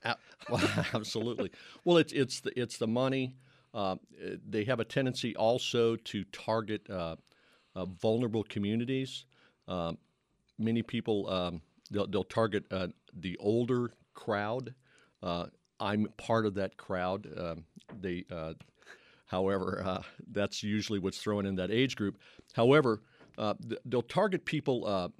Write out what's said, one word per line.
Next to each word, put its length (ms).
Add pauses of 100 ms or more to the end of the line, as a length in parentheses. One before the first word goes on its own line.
A-, 120 (180)
<laughs> 160
well, 440
absolutely. 580 (320)
Well, 140
it's, 160
it's 280
the, 180
it's 180
the 100
money. 480 (380)
Uh, 240 (500)
they 160
have 160
a 60
tendency 500
also 640
to 280
target, 640
uh, 280 (580)
uh, 100
vulnerable 580
communities. 840 (420)
Uh, 260 (640)
many 240
people, 480
um, 320 (280)
they'll, 180
they'll 160
target, 480
uh, 160 (260)
the 260
older 520 (220)
crowd. 600 (480)
Uh, 260 (340)
I'm 260 (100)
part 280
of 100
that 220
crowd. 500 (100)
Um, 280 (340)
they, 320
uh, 220 (720)
however, 600
uh, 160 (300)
that's 320
usually 360
what's 200
thrown 260
in 100
that 160
age 240
group. 220 (360)
However, 480 (360)
uh, 160 (120)
th-, 200
they'll 160
target 420
people, 420
uh, 220 (120)